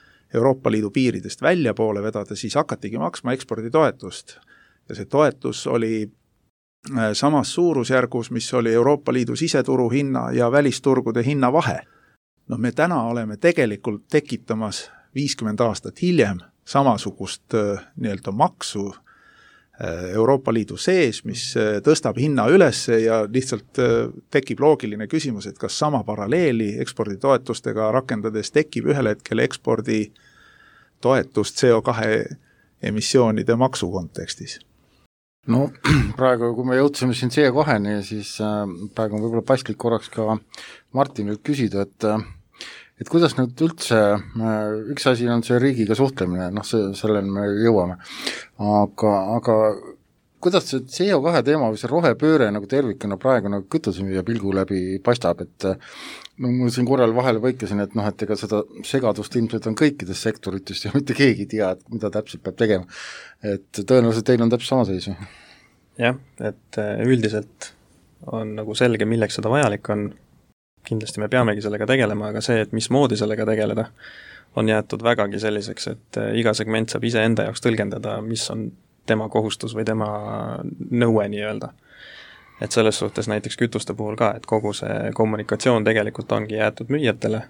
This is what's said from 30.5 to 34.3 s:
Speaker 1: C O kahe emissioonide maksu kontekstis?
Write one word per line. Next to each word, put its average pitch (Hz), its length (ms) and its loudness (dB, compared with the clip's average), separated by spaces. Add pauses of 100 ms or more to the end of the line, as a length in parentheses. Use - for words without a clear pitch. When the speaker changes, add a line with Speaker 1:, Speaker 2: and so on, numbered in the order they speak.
Speaker 1:
C 123 180 4
O 113 100 4
kahe 110 540 -2 (460)
emissioonide 107 760 2
maksu 123 360 0
kontekstis? - 680 -10 (880)